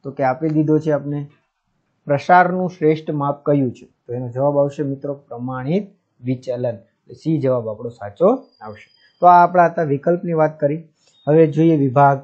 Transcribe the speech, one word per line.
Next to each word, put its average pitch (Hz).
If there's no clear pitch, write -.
તો 139
કે 139
આપી 131
દીધો 156
છે 156
આપને 143
પ્રસારનું 180
શ્રેષ્ઠ 156
માપ 143
કયું 139
છે? -
તો 120
એનો 123
જવાબ 139
આવશે 143
મિત્રો 139
પ્રમાણિત 127
વિચલન. 123
સી 151
જવાબ 127
આપણો 110
સાચો 107
આવશે. 107
તો 175
આ 175
આપણા 175
હતા 170
વિકલ્પની 170
વાત 156
કરી. 151
હવે 156
જોઈએ 160
વિભાગ 139